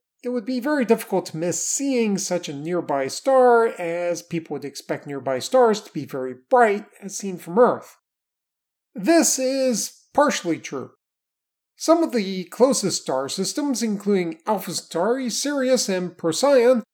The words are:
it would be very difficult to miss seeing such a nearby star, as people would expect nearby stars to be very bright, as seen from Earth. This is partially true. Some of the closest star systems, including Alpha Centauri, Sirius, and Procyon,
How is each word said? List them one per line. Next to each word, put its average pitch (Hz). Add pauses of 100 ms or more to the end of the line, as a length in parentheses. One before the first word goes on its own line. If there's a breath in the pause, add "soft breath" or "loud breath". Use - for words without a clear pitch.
(220)
it 247
would 240
be 254
very 277
difficult 202
to 160
miss 170
seeing 240
such 175
a 151
nearby 147
star, 247
as 175
people 160
would 139
expect -
nearby 135
stars 226
to -
be 147
very 131 (140)
bright, 214 (160)
as 196
seen 190
from 165
Earth. 175 (1000)
This 269
is 262
partially 175
true. 127 (840)
Some 330
of 233
the 190
closest -
star 135
systems, 226
including 196
Alpha 196
Centauri, 226
Sirius, 262
and 180
Procyon, 254 (100)